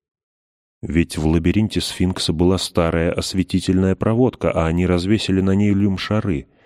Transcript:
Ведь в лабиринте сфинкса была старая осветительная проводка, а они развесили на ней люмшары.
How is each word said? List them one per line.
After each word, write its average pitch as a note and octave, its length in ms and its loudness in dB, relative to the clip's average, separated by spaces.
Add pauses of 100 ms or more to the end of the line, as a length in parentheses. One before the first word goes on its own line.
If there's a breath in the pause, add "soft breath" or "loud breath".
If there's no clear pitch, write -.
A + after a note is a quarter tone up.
(840)
Ведь D#2+ 360 -2
в D#2 80 0
лабиринте F2 540 2
сфинкса - 520 -2
была F2 260 2
старая E2+ 540 -2
осветительная F#2+ 840 0
проводка, A2+ 560 0
а E2+ 160 0
они E2+ 200 0
развесили F#2 540 0
на F#2+ 140 2
ней G#2 180 2
люмшары. G2 760 -2 (180 soft breath)